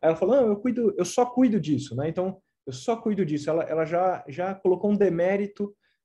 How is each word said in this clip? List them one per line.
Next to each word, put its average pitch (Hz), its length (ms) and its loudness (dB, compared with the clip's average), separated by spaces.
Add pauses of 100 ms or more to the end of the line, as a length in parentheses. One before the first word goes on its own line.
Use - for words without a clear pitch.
Aí 151 60 2
ela 160 80 4
falou, 190 220 2
"Não, 254 100 4
eu 208 80 2
cuido, 233 420 0
eu 175 60 0
só 240 220 2
cuido 247 340 2
disso, 143 380 -2
né? 143 100 -2
Então, 185 340 -4 (240)
eu 131 60 -10
só 226 240 -4
cuido 208 300 -2
disso." 147 240 -4
Ela, 160 140 0
ela 156 200 -2
já, 170 460 0
já 180 260 -6
colocou 190 340 0
um 214 60 2
demérito, 202 800 0 (300)